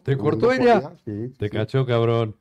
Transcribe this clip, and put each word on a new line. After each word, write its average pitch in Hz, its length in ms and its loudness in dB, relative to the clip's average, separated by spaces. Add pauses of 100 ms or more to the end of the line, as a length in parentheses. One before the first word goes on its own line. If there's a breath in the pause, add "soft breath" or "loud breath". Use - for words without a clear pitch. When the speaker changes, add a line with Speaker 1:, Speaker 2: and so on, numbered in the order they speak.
Speaker 1:
te 131 80 -2
Speaker 2:
Me 135 100 0
Speaker 1:
cortó - 260 0
Speaker 2:
mandó 254 140 0
Speaker 1:
ella? 240 180 6
Speaker 2:
para 147 80 -8
allá. - 160 -20
Sí, 107 240 -8
sí, - 100 -16
Speaker 1:
Te 104 80 -6
Speaker 2:
sí. 101 40 -6
Speaker 1:
cachó, 107 360 -2
cabrón. 117 540 0